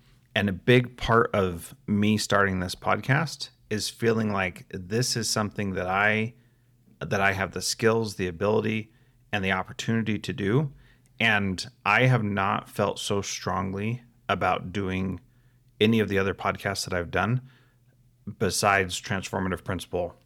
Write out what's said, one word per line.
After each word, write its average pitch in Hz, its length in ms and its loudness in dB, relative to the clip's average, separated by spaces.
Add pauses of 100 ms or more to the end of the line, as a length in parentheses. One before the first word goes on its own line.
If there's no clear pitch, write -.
(360)
And 101 140 2
a 92 40 0
big 123 440 4
part 117 360 4
of 92 420 -2 (120)
me 104 300 4
starting 98 420 2
this 92 160 -4
podcast 131 760 -2 (200)
is 104 200 -4
feeling 110 420 0
like 95 400 -4
this 104 440 -2
is 113 140 -4
something 101 440 -2
that 92 140 -4
I, 107 460 2 (680)
that 98 220 -2
I 98 120 4
have 95 180 -4
the 92 100 -8
skills, 113 540 0
the 92 120 -2
ability, 107 640 0 (400)
and 104 120 -2
the 95 80 2
opportunity 110 680 -2
to - 140 -8
do. 120 380 0 (480)
And 101 460 2 (200)
I 107 220 4
have 123 160 4
not 101 460 -2
felt 101 300 -2
so 101 220 -2
strongly 98 840 -4 (240)
about 90 460 0
doing 92 460 -4 (600)
any 113 200 4
of 101 100 0
the 98 100 0
other 95 140 2
podcasts 98 520 -4
that - 80 -6
I've 87 180 -2
done 104 300 0 (1000)
besides 98 640 2
Transformative 92 600 -4
Principal, 90 520 -6 (100)